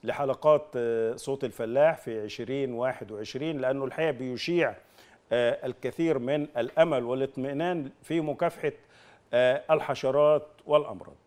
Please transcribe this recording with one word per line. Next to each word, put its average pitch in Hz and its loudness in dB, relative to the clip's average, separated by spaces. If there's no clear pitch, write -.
لحلقات، 143 2
آه، 117 0
صوت 135 -6
الفلاح 131 2
في 113 -8
عشرين 123 -6
واحد 117 -4
وعشرين، 131 -6
لأنه 135 -2
الحقيقة 160 -2
بيشيع، 127 -2
آه، 120 2
الكثير 135 -2
من 147 -2
الأمل 135 2
والاطمئنان 139 -4
في 165 -2
مكافحة، 151 -2
آه، 127 4
الحشرات 147 2
والأمراض. 143 -2